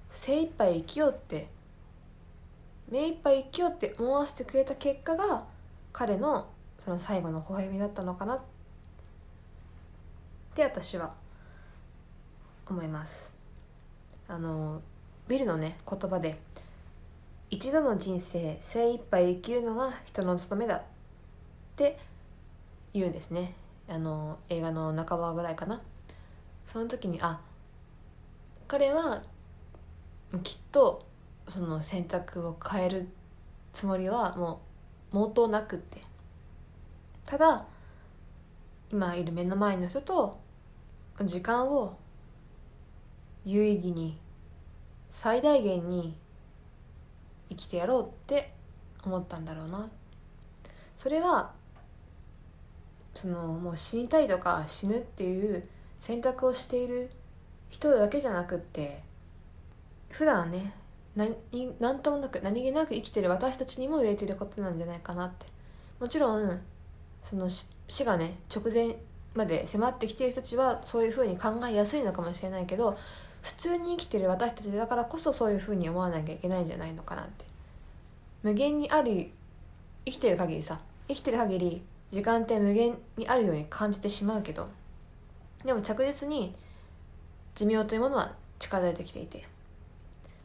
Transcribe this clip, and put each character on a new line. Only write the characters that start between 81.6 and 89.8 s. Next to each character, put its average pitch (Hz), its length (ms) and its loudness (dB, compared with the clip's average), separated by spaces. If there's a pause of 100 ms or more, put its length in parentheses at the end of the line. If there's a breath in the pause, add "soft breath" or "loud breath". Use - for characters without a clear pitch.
時 196 120 -2
間 226 220 4
っ - 20 0
て 226 140 4
無 202 140 6
限 233 240 4 (200)
に 226 100 -4
あ 254 80 6
る 233 100 6
よ 170 80 4
う - 20 2
に 151 140 -2
感 208 220 0
じ 202 100 -2
て 202 60 0
し 202 160 2
ま 214 140 2
う 202 40 2
け - 120 -6
ど、 - 160 -6 (960)
で 262 80 4
も 214 80 2
着 220 240 2
実 277 220 -2
に 285 280 -2 (1000 loud breath)
寿 208 100 2
命 214 200 4
と 220 100 0
い - 20 2
う 226 40 2
も 269 80 6
の 269 80 4
は - 180 0 (240)
近 - 180 0
づ 180 140 4
い 175 40 -4
て - 80 -6
き - 80 -12
て - 100 -8
い - 40 -8
て、 - 200 -12 (1000 loud breath)